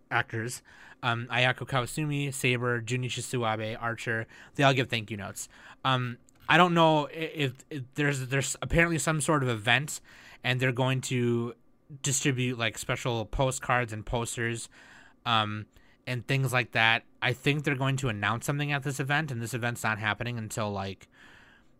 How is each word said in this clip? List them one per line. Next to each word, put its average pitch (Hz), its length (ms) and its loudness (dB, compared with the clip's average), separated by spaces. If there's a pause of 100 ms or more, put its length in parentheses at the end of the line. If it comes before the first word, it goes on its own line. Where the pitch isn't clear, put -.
actors, 117 520 -4 (420)
um, 117 280 -2
Ayako 127 360 2
Kawasumi, 143 680 -2
Saber, 120 480 0
Junichi 123 380 -4
Suwabe, 110 600 -2
Archer, 117 460 -4 (300)
they 143 80 2
all 139 100 8
give 127 160 0
thank 110 220 -4
you 107 60 -6
notes. 98 300 -10 (360)
Um, 127 340 0 (320)
I 151 80 8
don't 175 160 8
know 156 360 6
i-, - 20 -18
if, 151 420 -4 (160)
if 143 140 -8 (100)
there's, 139 360 0
there's 135 340 0
apparently 165 340 4
some 156 240 0
sort 147 220 2
of 127 60 2
event, 123 520 2 (420)
and 123 160 0
they're 131 120 2
going 131 300 0
to 120 520 0 (480)
distribute, 127 560 0
like, 113 220 -4
special 117 460 -2
postcards 123 680 0
and 107 100 -8
posters, 117 640 -4 (600)
um, 107 400 0 (400)
and 123 180 -4
things 135 260 2
like 123 200 0
that. 113 320 4 (180)
I 123 120 2
think 143 320 0
they're 147 100 2
going 135 220 0
to 131 120 0
announce 104 380 0
something 147 240 -2
at 143 100 -2
this 139 180 -4
event, 147 320 0
and 117 80 -4
this 113 140 -6
event's 120 300 -2
not 110 160 0
happening 113 400 -2
until, 107 320 -4
like, 98 360 -8 (720)